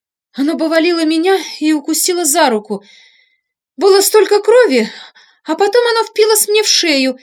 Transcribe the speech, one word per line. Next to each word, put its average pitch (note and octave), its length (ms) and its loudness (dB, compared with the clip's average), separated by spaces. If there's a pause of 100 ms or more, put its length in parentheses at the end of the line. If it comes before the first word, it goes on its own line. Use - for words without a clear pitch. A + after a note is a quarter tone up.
(320)
Оно C#4+ 260 -2
повалило E4 480 0
меня E4 320 0 (220)
и D#4 140 0
укусило D#4+ 500 -2
за D4+ 260 0
руку. G#3 340 -6 (920)
Было F#4+ 260 2
столько G#4 400 2
крови, G4+ 480 2 (540)
а D#4+ 120 -6
потом G#4 320 2
оно A4+ 180 0
впилось G#4+ 420 0
мне G#4 160 0
в G#4 40 -6
шею. C4+ 560 0